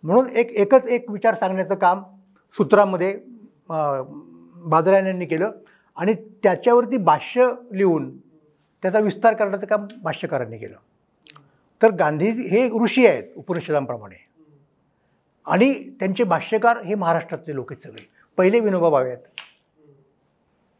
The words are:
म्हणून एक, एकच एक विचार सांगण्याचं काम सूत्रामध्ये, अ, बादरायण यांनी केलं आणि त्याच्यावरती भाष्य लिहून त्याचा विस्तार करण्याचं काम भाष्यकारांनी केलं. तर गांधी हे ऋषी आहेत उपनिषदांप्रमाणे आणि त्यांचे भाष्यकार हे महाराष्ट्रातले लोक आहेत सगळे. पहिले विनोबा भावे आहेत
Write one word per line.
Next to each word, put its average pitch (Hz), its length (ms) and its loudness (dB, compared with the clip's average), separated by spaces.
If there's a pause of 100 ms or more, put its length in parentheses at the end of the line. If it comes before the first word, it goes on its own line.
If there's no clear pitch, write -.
म्हणून 233 280 2
एक, 233 200 0
एकच 214 360 4
एक 240 240 -4
विचार 220 240 0
सांगण्याचं 190 400 -2
काम 185 280 0 (500)
सूत्रामध्ये, 196 680 2 (500)
अ, 147 320 -4 (540)
बादरायण 170 500 2
यांनी 180 200 -6
केलं 165 240 -2 (460)
आणि 202 180 -2
त्याच्यावरती 226 840 0
भाष्य 233 560 0 (220)
लिहून 160 440 -2 (640)
त्याचा 185 160 0
विस्तार 214 360 2
करण्याचं 202 320 -4
काम 208 200 -2 (160)
भाष्यकारांनी 131 560 -8
केलं. - 180 -16 (1040)
तर 226 80 8
गांधी 160 400 0
हे 233 400 0 (100)
ऋषी 233 260 4
आहेत 135 180 2 (120)
उपनिषदांप्रमाणे 135 920 -6 (1160)
आणि 202 440 0
त्यांचे 190 340 -2
भाष्यकार 220 560 0
हे 180 140 -6
महाराष्ट्रातले 165 600 -4
लोक 131 180 -10
आहेत 131 100 -18
सगळे. - 240 -20 (300)
पहिले 202 240 4
विनोबा 185 280 2
भावे 131 220 2
आहेत 123 120 -12 (1600)